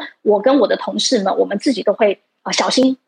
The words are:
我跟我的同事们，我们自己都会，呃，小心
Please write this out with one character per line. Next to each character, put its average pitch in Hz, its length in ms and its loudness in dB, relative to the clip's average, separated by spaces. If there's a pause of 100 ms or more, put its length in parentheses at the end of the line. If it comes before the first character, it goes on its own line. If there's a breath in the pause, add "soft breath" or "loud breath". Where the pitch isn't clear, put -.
(200 loud breath)
我 208 180 2
跟 262 220 2
我 202 80 4
的 - 80 -2
同 202 220 -8
事 214 240 0
们， 190 160 -2
我 - 80 0
们 202 120 -6
自 285 140 -2
己 202 100 -6
都 202 120 0
会， 208 260 0 (220)
呃， 185 100 -8
小 190 160 -2
心 262 260 2 (140)